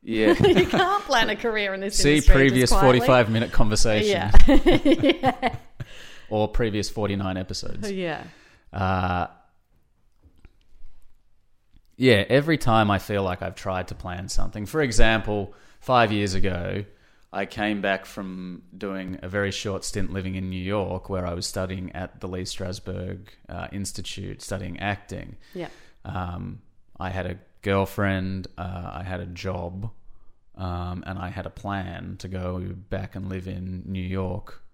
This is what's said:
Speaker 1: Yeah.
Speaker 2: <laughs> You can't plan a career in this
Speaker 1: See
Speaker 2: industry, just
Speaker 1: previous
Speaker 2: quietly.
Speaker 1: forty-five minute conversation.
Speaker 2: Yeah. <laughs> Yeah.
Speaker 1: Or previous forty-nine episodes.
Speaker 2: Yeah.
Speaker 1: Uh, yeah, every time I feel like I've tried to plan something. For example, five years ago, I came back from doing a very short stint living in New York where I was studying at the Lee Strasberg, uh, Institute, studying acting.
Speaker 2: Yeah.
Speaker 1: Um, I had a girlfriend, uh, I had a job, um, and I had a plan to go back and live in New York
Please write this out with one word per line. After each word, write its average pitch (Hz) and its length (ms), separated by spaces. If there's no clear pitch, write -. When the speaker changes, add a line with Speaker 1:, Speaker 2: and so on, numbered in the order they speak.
Speaker 1:
Yeah. 110 360
Speaker 2:
<laughs> - 80
You 370 200
can't 392 380
plan 226 260
a 208 60
career 208 380
in 190 60
this 196 160
Speaker 1:
See 147 180
Speaker 2:
industry, 151 60
just - 140
Speaker 1:
previous 131 360
Speaker 2:
quietly. 127 300
Speaker 1:
forty-five 123 300
minute 113 220
conversation. 110 800
Speaker 2:
Yeah. - 0
<laughs> 277 400
Yeah. 269 720
Speaker 1:
Or 107 180
previous 104 400
forty-nine 98 480
episodes. 95 560
Speaker 2:
Yeah. 180 320
Speaker 1:
Uh, 90 540
yeah, 113 320
every 147 280
time 110 340
I 98 80
feel 101 240
like 90 200
I've 90 120
tried 92 340
to - 60
plan 92 340
something. - 360
For 156 160
example, 110 720
five 117 320
years 101 220
ago, 95 500
I 98 140
came 104 360
back 98 240
from 92 560
doing 95 460
a 92 60
very 101 220
short 95 340
stint 98 280
living 92 220
in 92 140
New 92 140
York 92 480
where 92 160
I 87 80
was 90 120
studying 92 480
at 90 260
the 95 80
Lee 92 140
Strasberg, 92 880
uh, 87 220
Institute, 98 680
studying 101 400
acting. 95 560
Speaker 2:
Yeah. 175 160
Speaker 1:
Um, 95 580
I 92 120
had 92 160
a 92 120
girlfriend, 95 840
uh, 90 380
I 85 80
had 92 180
a 92 60
job, 90 640
um, 90 500
and 95 120
I 90 100
had 90 160
a 92 60
plan 92 720
to 95 80
go 90 320
back 95 260
and 95 140
live 95 180
in 92 400
New 95 160
York 92 600